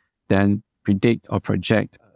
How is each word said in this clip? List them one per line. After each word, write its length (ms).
then 340
predict 460
or 120
project 580